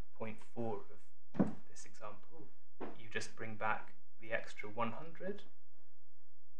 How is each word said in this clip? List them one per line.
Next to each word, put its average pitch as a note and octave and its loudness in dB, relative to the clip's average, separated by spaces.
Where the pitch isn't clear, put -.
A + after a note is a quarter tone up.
point A2 0
four A2+ 0
of - 4
this - 0
example, - 0
you - 0
just G#2+ 0
bring A2 0
back A2 0
the A2 0
extra - 0
one A2+ 0
hundred E3 0